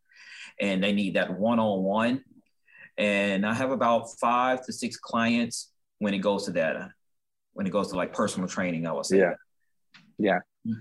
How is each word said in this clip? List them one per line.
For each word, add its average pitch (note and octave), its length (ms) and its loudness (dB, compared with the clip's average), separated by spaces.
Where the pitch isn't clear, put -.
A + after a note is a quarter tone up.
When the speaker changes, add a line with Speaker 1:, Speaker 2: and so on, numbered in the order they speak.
Speaker 1:
and F#2+ 240 0
they G#2 80 2
need G2+ 220 0
that F#2 260 0
one-on-one. A2 840 2
And G2+ 480 2
I G#2+ 80 0
have C3 180 0
about A#2 380 2
five B2 460 2
to A2+ 80 -8
six A2+ 240 -6
clients A#2 720 -2
when G#2 140 0
it G2 40 0
goes G2 300 0
to - 60 -4
that, D#2+ 380 -2
when G2 120 -4
it F#2+ 40 0
goes F#2+ 220 0
to, - 40 -6
like, F2+ 160 -2
personal G2 380 -2
training, F2 360 -2
I E2 60 -2
would C#2+ 140 -4
say. F#2+ 140 6
Speaker 2:
Yeah. F2 160 4
Yeah. F#2+ 220 4
Speaker 1:
Mm. A2+ 140 -2